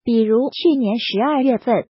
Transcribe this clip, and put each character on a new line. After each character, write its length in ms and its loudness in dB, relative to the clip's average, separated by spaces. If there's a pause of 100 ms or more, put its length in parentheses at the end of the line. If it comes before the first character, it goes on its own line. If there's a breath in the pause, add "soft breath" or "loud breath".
比 140 0
如 320 2
去 200 -2
年 280 0
十 220 -4
二 220 0
月 160 2
份 360 -2